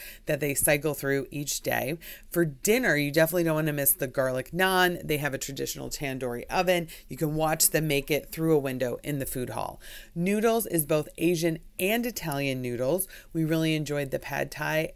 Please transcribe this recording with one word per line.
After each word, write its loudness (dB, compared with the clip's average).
that 0
they 0
cycle 2
through 0
each -6
day. -2
For 4
dinner, 2
you 0
definitely 4
don't 2
want 0
to 0
miss 2
the -4
garlic -2
naan. 2
They 0
have -2
a -2
traditional -6
tandoori -6
oven. 2
You -10
can 0
watch 2
them 2
make 2
it 0
through 4
a 6
window -2
in -4
the -4
food -4
hall. -6
Noodles 2
is -2
both 2
Asian 2
and 0
Italian -2
noodles. 0
We 0
really 2
enjoyed -2
the -2
pad -4
thai -2